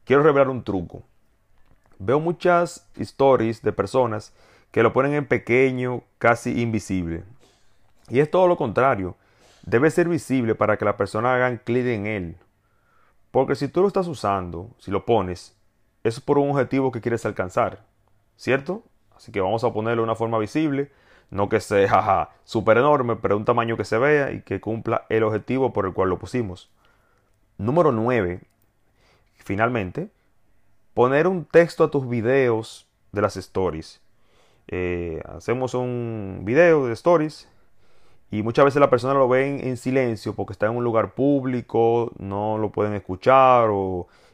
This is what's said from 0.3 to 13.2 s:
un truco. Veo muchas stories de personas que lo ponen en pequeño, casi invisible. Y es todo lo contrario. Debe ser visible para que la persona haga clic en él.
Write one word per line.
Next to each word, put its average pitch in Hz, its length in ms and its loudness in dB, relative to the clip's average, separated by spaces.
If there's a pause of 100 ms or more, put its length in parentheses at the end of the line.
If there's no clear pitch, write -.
un 131 160 -6
truco. 90 380 -6 (960)
Veo 120 220 0
muchas 175 760 0
stories 120 680 2
de 107 100 0
personas 107 600 -2 (380)
que 117 120 0
lo 113 100 4
ponen 139 220 2
en 147 120 -2
pequeño, 127 760 0 (160)
casi 117 440 0
invisible. 92 600 -4 (840)
Y 120 120 0
es 151 100 0
todo 180 160 4
lo 175 100 4
contrario. 117 600 0 (480)
Debe 131 260 4
ser 170 180 0
visible 135 460 0
para 104 220 2
que - 80 -4
la 101 120 0
persona 110 380 -2
haga 123 240 0
clic 123 280 -2
en 107 200 -4
él. 92 300 -8 (960)